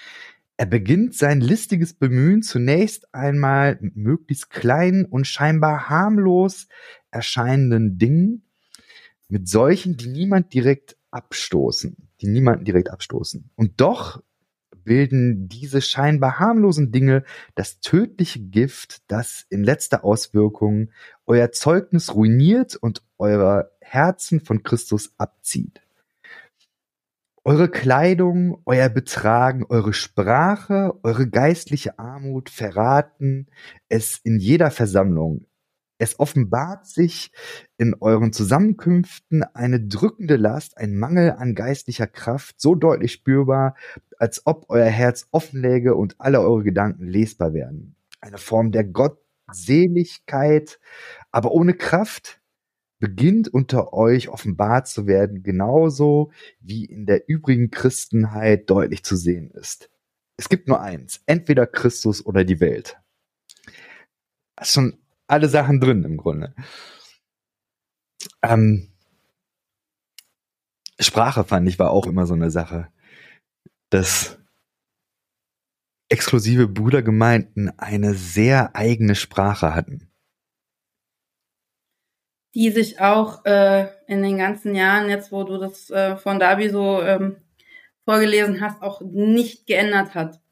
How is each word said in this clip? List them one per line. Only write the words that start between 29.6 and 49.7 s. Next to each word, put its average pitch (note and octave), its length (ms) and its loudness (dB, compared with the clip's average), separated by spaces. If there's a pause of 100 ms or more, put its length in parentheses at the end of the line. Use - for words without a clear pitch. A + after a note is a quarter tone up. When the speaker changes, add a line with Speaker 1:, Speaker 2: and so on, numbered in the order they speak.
Speaker 1:
eure G#2+ 240 0
Sprache, F#3 1080 -2
eure A#2+ 260 -2
geistliche C#3+ 680 -2
Armut C3 500 -10
verraten C3+ 1000 -2 (420)
es A2+ 340 -4
in A2 140 0
jeder C#3+ 320 2
Versammlung. F#2 720 0 (540)
Es - 200 -6
offenbart C#3 720 -2
sich - 420 -2 (480)
in A#2 220 0
euren A2 320 2
Zusammenkünften E3+ 1120 0 (100)
eine B2 260 -2
drückende D3 540 -2
Last, A2+ 420 0
ein G#2 220 -6
Mangel E3+ 320 2
an A#2+ 240 -4
geistlicher A#2+ 540 -6
Kraft, - 520 -8
so D#3+ 140 4
deutlich D#3+ 380 0
spürbar, C3+ 640 0 (420)
als - 260 -4
ob D#3+ 240 -2
euer A#2 200 4
Herz A#2+ 420 0
offen D3 320 -4
läge B2 320 2
und - 240 -4
alle C3+ 220 2
eure A2+ 240 2
Gedanken G2 420 -2
lesbar F2+ 480 -2
wären. C#2+ 400 -10 (260)
Eine G2+ 180 -20
Form A2+ 340 0
der A2 100 0
Gottseligkeit, D3+ 2000 -2 (500)